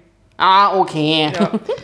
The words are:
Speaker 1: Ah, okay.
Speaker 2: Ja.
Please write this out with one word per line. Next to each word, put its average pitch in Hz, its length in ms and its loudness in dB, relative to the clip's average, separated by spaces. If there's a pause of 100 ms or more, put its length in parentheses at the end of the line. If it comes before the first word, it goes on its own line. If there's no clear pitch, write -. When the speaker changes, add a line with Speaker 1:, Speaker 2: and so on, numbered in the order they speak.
(380)
Speaker 1:
Ah, 190 400 2
okay. 156 600 0
Speaker 2:
Ja. 180 120 0 (340)